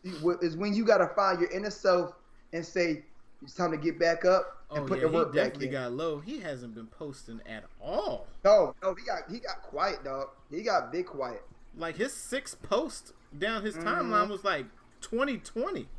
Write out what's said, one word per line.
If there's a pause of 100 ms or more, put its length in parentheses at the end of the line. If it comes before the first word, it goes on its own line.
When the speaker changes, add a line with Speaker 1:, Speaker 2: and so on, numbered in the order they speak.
(400)
Speaker 1:
is
when
you
gotta
find
your
inner
self (420)
and
say, (380)
"It's
time
to
get
back
up
and
Speaker 2:
Oh,
Speaker 1:
put
Speaker 2:
yeah,
Speaker 1:
the
work
Speaker 2:
he
Speaker 1:
back
Speaker 2:
definitely
Speaker 1:
in."
Speaker 2:
got
low.
He
hasn't
been
posting
at (180)
all. (180)
Speaker 1:
No,
no,
he
got,
he
got
quiet,
dog. (220)
He
got
big
quiet. (340)
Speaker 2:
Like,
his
sixth
post (240)
down
his
Speaker 1:
Mm-hmm.
Speaker 2:
timeline
was
like, (360)
twenty
twenty. (100)